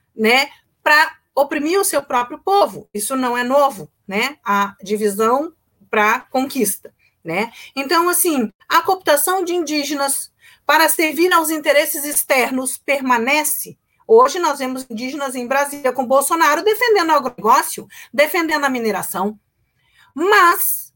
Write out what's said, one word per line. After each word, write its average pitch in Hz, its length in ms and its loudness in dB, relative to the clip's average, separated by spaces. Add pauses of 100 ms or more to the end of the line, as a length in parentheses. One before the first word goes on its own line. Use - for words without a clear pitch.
(140)
né, 240 360 2 (320)
pra 302 340 2 (180)
oprimir 302 460 0
o 381 40 0
seu 285 180 -2
próprio 254 360 -4
povo. 311 540 0
Isso 208 240 -6
não 247 220 -2
é 247 40 -2
novo, 247 480 0 (160)
né? 240 380 -4
A 202 380 -2
divisão 214 720 -2 (340)
pra 214 320 2
conquista, 262 720 -4 (320)
né? 185 260 -6 (240)
Então, 339 320 0
assim, 311 460 0 (160)
a - 140 2
cooptação 381 600 0
de 349 120 -4
indígenas 285 760 -4 (360)
para 311 240 4
servir 320 420 0
aos 339 160 2
interesses 302 560 0
externos 262 720 -2
permanece. 269 1000 -2 (280)
Hoje 262 320 6
nós 311 200 -2
vemos 262 320 -6
indígenas 262 440 -8
em 247 140 -6
Brasília 277 420 0
com 254 160 -2
Bolsonaro 302 560 2
defendendo 415 460 2
o 320 60 4
agronegócio, 247 760 0 (240)
defendendo 302 520 0
a 277 40 2
mineração. 208 720 -4 (760)
Mas 370 800 2